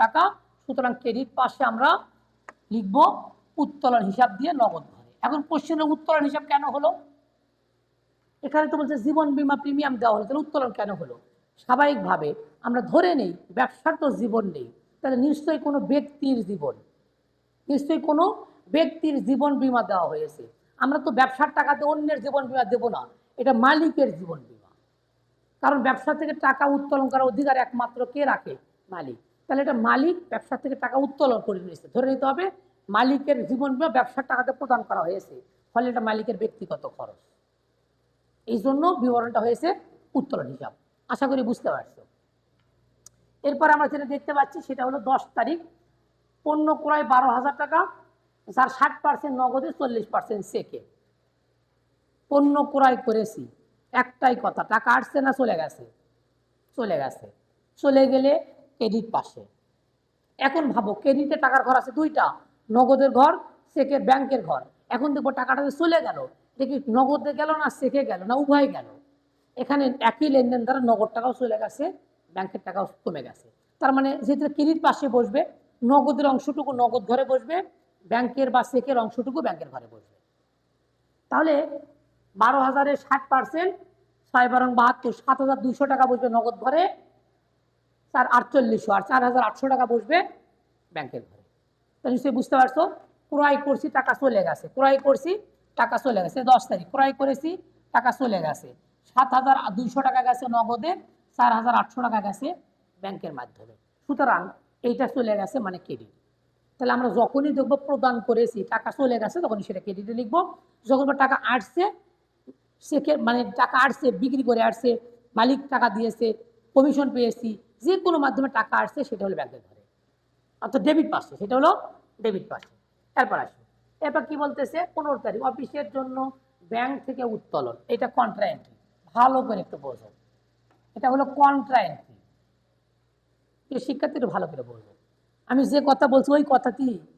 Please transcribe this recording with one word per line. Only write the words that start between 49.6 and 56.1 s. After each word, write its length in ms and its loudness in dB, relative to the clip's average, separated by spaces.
চল্লিশ 360 -2
পার্সেন্ট 360 -4
চেকে। 300 -8
পণ্য 240 4
ক্রয় 340 4
করেছি, 360 -2
একটাই 520 0
কথা, 180 -2
টাকা 240 2
আসছে 280 -4
না 140 2
চলে 200 0
গেছে? 240 -10